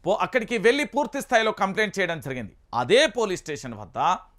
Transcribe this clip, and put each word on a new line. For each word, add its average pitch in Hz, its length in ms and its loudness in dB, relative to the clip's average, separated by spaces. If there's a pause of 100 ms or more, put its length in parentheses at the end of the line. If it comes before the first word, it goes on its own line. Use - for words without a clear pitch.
పో-, 196 160 2
అక్కడికి 233 360 -2
వెళ్ళి 247 260 4
పూర్తి 285 360 -2
స్థాయిలో 220 320 2
కంప్లైంట్ 202 460 -2
చేయడం 165 220 -2
జరిగింది. 127 360 -8 (180)
అదే 165 320 4
పోలీస్ 208 340 -2
స్టేషన్ 139 340 -8
వద్ద 104 240 -10 (400)